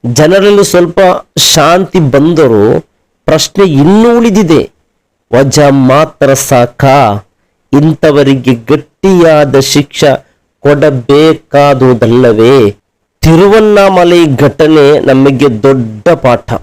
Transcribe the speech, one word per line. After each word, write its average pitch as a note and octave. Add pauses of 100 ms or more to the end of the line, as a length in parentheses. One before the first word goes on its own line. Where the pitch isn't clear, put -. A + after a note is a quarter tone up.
ಜನರಲ್ಲಿ G3
ಸ್ವಲ್ಪ F3 (380)
ಶಾಂತಿ F3
ಬಂದರೂ C#3+ (400)
ಪ್ರಶ್ನೆ D#3
ಇನ್ನೂ G3
ಉಳಿದಿದೆ. G3 (640)
ವಜಾ C#3
ಮಾತ್ರ C#3
ಸಾಕಾ? B2 (460)
ಇಂಥವರಿಗೆ C#3
ಗಟ್ಟಿಯಾದ D3+
ಶಿಕ್ಷೆ - (320)
ಕೊಡಬೇಕಾದುದಲ್ಲವೇ? C3 (460)
ತಿರುವಣ್ಣಾಮಲೈ F#3+
ಘಟನೆ D3
ನಮಗೆ C3+
ದೊಡ್ಡ A#2+
ಪಾಠ. B2